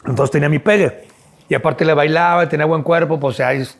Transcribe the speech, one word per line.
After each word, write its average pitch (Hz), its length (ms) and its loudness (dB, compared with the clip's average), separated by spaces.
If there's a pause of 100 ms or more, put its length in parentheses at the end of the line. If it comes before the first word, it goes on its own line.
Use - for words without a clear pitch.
Entonces 131 260 -2
tenía 147 180 0
mi 151 100 0
pegue. 196 480 0 (400)
Y 147 80 0
aparte 139 300 -2
le 160 80 2
bailaba, 165 540 2
tenía 151 180 -2
buen 160 180 0
cuerpo, 165 360 0
pues 139 200 -2
hay 131 260 -2 (140)